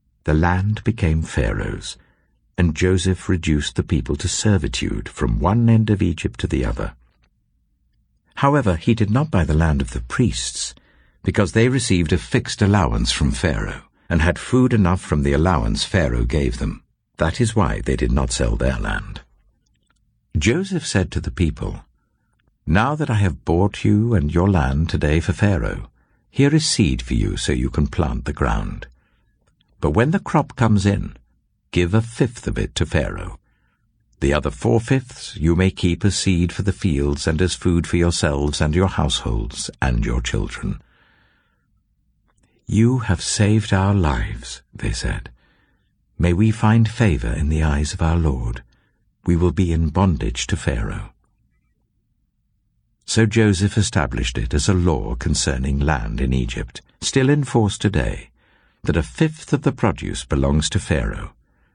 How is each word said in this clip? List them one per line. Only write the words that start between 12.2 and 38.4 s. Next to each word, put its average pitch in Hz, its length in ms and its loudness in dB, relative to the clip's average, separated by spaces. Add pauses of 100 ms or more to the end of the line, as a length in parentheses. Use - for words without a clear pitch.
allowance 76 500 2
from 73 200 0
Pharaoh, 52 500 -4 (260)
and 85 140 2
had 82 160 0
food 127 340 2
enough 92 300 2
from 76 200 0
the 69 120 2
allowance 69 500 2
Pharaoh 60 400 0
gave 67 320 -2
them. - 260 -6 (360)
That 80 240 0
is 110 120 -2
why 58 280 0
they 67 140 -2
did 60 160 0
not 64 200 0
sell 57 240 -2
their 64 220 0
land. 50 420 -6 (1160)
Joseph 165 480 0
said 92 240 0
to 85 100 -4
the 76 100 -6
people, - 540 -4 (800)
"Now 110 300 2
that 147 160 -4
I 117 40 0
have 98 300 0
bought 92 400 0
you 107 300 2
and 76 180 2
your 87 160 4
land 78 400 2
today 78 300 0
for 82 140 -2
Pharaoh, 64 580 -2 (400)
here 139 240 2
is 156 100 4
seed 69 380 0
for - 120 -4
you 50 220 0
so - 160 -2
you 64 160 0
can 73 200 0
plant 69 360 -2
the 76 80 -4
ground. 52 540 -2 (920)
But 73 100 2
when 117 220 2
the 196 80 2
crop - 340 -2
comes 107 320 2
in, - 300 -2 (560)
give 87 200 2
a 110 80 4
fifth 120 460 -4
of 53 100 -4
it - 200 -4
to 76 100 0
Pharaoh. 50 540 -4 (800)
The 69 120 2
other 73 200 -2
four-fifths - 840 -2
you 82 200 2
may 92 160 2
keep 87 320 -2
as 101 120 2
seed 87 360 0
for - 100 -6
the 98 100 0 (120)
fields 71 420 0
and 82 160 0
as 90 140 0
food 85 300 0
for - 100 -2
yourselves 73 640 0